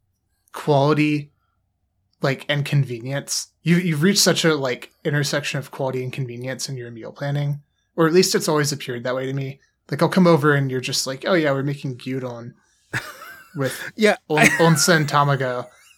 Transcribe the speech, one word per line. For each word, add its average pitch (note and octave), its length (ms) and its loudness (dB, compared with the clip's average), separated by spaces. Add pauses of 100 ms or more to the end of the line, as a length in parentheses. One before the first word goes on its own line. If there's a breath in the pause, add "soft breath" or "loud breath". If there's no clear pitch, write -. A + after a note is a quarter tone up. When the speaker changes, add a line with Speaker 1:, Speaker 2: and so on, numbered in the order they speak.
(540)
Speaker 1:
quality, D3 760 2 (920)
like, C3+ 280 -2
and C#3+ 160 -2
convenience. C3+ 840 -4 (160)
You, E3+ 140 2
you've E3 260 -2
reached G3+ 180 4
such E3+ 240 2
a, D#3 100 4
like, C3 360 -6 (120)
intersection D3 560 -2
of - 120 -12
quality C3 320 -4
and B2+ 100 -8
convenience B2 560 -8
in C3+ 80 -10
your A#2+ 140 -12
meal A2 200 -16
planning, C#3+ 500 -4 (340)
or E3 120 4
at D#3 60 2
least F#3 220 4
it's G3+ 120 -2
always D3+ 240 2
appeared B2 320 -8
that B2+ 120 -2
way C3 100 -4
to C3+ 80 -4
me. C3+ 260 -6 (300)
Like, D3 120 -2
I'll D#3+ 80 4
come F3+ 180 4
over D3+ 260 6
and C#3 160 0
you're B2+ 120 -2
just B2+ 260 -4
like, C#3 180 -8
"Oh G3 80 2
yeah, D3+ 180 2
we're C3+ 120 0
making C#3+ 340 -4
gyudon B2 560 -10 (400)
Speaker 2:
<laughs> - 640 -14
Speaker 1:
with - 400 -4
Speaker 2:
Yeah, G#3 220 4 (120)
Speaker 1:
on-, D3+ 100 2
Speaker 2:
I D3+ 80 8 (120)
Speaker 1:
onsen E3 480 4
tamago," C3+ 600 0 (300 soft breath)